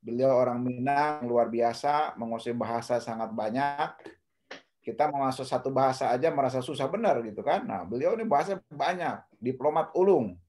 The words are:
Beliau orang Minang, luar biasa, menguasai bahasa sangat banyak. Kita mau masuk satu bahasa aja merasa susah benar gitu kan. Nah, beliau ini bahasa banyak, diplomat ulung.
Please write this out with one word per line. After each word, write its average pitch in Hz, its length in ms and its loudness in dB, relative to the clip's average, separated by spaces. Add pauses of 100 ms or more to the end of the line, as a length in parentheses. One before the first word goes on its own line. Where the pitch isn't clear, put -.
Beliau 127 320 2
orang 123 320 2
Minang, 139 640 0
luar 117 240 2
biasa, 143 640 0
menguasai 117 400 -6
bahasa 117 480 -2
sangat 113 320 -6
banyak. 143 640 -2 (800)
Kita 143 320 0
mau 135 160 0
masuk 131 160 -4
satu 131 240 -2
bahasa 131 400 2
aja 131 240 2
merasa 131 320 0
susah 135 240 -4
benar 190 320 2
gitu 107 240 -8
kan. 175 240 0
Nah, 92 160 -6
beliau 135 320 0
ini 220 80 -6
bahasa 196 320 2 (160)
banyak, 147 480 -2 (160)
diplomat 131 560 0
ulung. 160 560 4